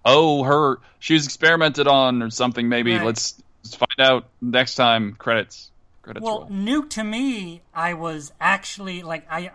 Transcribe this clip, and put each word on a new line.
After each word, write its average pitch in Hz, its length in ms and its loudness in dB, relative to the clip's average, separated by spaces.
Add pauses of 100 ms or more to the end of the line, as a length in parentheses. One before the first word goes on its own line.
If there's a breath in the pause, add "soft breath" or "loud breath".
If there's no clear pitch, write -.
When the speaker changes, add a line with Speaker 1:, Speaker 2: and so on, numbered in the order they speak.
Speaker 1:
"Oh, 143 400 4
her, 139 360 2 (200 soft breath)
she - 140 -2
was 156 120 2
experimented 156 600 2
on 131 340 4
or 113 100 -4
something, 120 380 -2
maybe. 120 260 2
Speaker 2:
Right. 107 100 0
Speaker 1:
Let's, - 360 -4 (220)
let's - 120 -16
find - 240 -2
out 131 260 4 (160)
next 123 340 0
time." 113 420 2
Credits. - 540 -4 (320)
Credits 165 200 -14
Speaker 2:
Well, 220 180 -6
Speaker 1:
roll. - 80 -18
Speaker 2:
Nuke, 233 420 -4
to 220 120 -8
me, 214 580 -6 (120)
I 170 220 -4
was 160 440 -8
actually, 190 640 -4
like, 160 280 -10
I, 175 240 -8